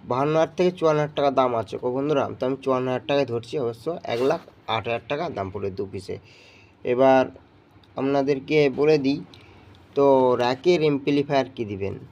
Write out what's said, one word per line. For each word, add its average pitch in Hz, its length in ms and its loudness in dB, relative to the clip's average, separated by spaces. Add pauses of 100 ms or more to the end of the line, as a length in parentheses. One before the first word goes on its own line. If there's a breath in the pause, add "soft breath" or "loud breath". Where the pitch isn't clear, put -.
বাহান্ন 139 320 -2
হাজার 160 200 0
থেকে 180 140 2
চুয়ান্ন 160 300 2
হাজার 147 140 -4
টাকা 139 160 2
দাম 127 240 2
আছে। 113 220 -4
ওকে 123 200 -4
বন্ধুরা, 139 280 0 (140)
তো 127 80 -2
আমি 131 160 -2
চুয়ান্ন 127 260 0
হাজার 127 180 -4
টাকায় 143 200 0
ধরছি, 117 320 -6
অবশ্য 117 280 -6 (180)
এক 117 180 -4
লাখ 156 180 0 (260)
আট 110 180 -4
হাজার 117 240 -4
টাকা 147 200 -4
দাম 98 220 -6
পড়বে 98 200 -6
দু 98 160 -8
পিসে। 98 300 -10 (680 loud breath)
এবার 131 400 4 (720)
আপনাদেরকে 139 720 0
বলে 147 280 2
দিই, 139 220 0 (760 loud breath)
তো 131 420 6
র্যাকের 127 440 2
অ্যাম্পলিফায়ার 143 640 0 (100)
কী 120 80 -6
দিবেন? 98 300 -6 (160)